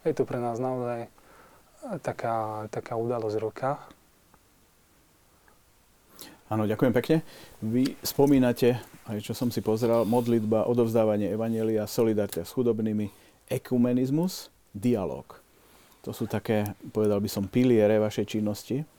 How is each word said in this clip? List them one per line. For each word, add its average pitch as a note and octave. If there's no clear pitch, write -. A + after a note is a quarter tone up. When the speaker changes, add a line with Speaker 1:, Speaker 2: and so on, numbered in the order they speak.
Speaker 1:
Je D#3+
to G3
pre B2+
nás A#2+
naozaj B2
taká, G#2+
taká -
udalosť A2+
roka. C3
Speaker 2:
Áno, A2
ďakujem G#2+
pekne. D#3
Vy A#2+
spomínate, B2+
aj G#2+
čo A2
som B2
si -
pozrel, A2+
modlitba, A2+
odovzdávanie A2
evanjelia, A2
solidarita G#2
s -
chudobnými, A2
ekumenizmus, B2+
dialóg. F#2+
To A#2
sú -
také, G#2+
povedal G#2
by G#2
som, G2+
piliere A2
vašej G#2+
činnosti. G#2+